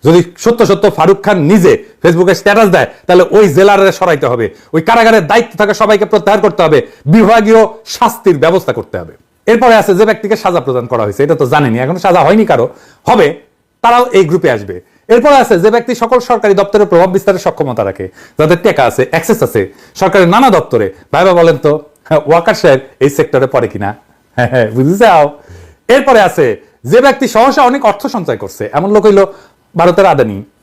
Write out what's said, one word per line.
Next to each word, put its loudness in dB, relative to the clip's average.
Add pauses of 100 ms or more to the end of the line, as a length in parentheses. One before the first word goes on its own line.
যদি 4 (140)
সত্য 0
সত্য 0
ফারুক 0
খান 0
নিজে 2 (180)
ফেসবুকে 0
স্ট্যাটাস 0
দেয়, 0 (200)
তাহলে 4
ওই 4
জেলারে 2
সরাইতে -2
হবে, -2 (240)
ওই 0
কারাগারের 2
দায়িত্ব -2
থাকা 0
সবাইকে 0
প্রত্যাহার 0
করতে 0
হবে, 2 (240)
বিভাগীয় 4 (180)
শাস্তির -2
ব্যবস্থা -2
করতে -10
হবে। -18 (320)
এরপরে 2
আছে 2
যে 2
ব্যক্তিকে -4
সাজা -4
প্রদান -6
করা -4
হয়েছে, -4
এটা 0
তো -2
জানেনি, -2
এখনো -4
সাজা 0
হয়নি 2
কারো, -2 (380)
হবে, 0 (400)
তারাও 2
এই 2
গ্রুপে -2
আসবে। -8 (260)
এরপরে 2
আছে 2
যে 2
ব্যক্তি -4
সকল -2
সরকারি -2
দপ্তরে 0
প্রভাব 2
বিস্তারের -2
সক্ষমতা -4
রাখে, -8 (320)
যাদের 2
টেকা 0
আছে, 0
অ্যাক্সেস -4
আছে -4 (220)
সরকারের 0
নানা 2
দপ্তরে। -2 (200)
ভাইবা 2
বলেন 2
তো, -2 (220)
হ্যাঁ, -2
ওয়াকার 0
সাহেব 0 (200)
এই 0
সেক্টরে -2
পড়ে -2
কিনা? -8 (400)
হ্যাঁ, -2
হ্যাঁ, -2
বুঝতে 0
চাও? 2 (480)
এরপরে 2
আছে -2 (220)
যে 2
ব্যক্তি 0
সহসা 0
অনেক 0
অর্থ -2
সঞ্চয় -6
করছে, -12
এমন -2
লোক 2
হইল 4 (520)
ভারতের 2
আদানি 0 (200)